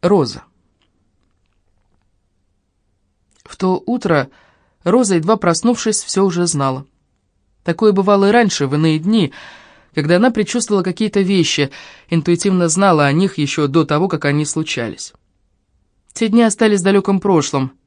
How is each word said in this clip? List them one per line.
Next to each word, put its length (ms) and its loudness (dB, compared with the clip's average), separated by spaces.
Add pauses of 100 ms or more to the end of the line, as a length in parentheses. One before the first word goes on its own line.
Роза. 420 0 (3000)
В 140 -20
то 280 -2
утро 440 0 (540)
Роза, 320 2
едва 200 2
проснувшись, 680 -2
все 220 -2
уже 240 0
знала. 380 -4 (760)
Такое 280 2
бывало 380 2
и 20 2
раньше, 360 2
в 80 -2
иные 240 2
дни, 340 0 (600)
когда 220 0
она 160 4
предчувствовала 500 -2
какие-то 400 -2
вещи, 500 0 (380)
интуитивно 600 0
знала 360 2
о 60 2
них 260 0
еще 300 -2
до 180 2
того, 220 0
как 180 -4
они 200 0
случались. 680 -8 (1000)
Те 160 -2
дни 120 4
остались 400 2
в 20 -6
далеком 360 2
прошлом. 540 0 (140)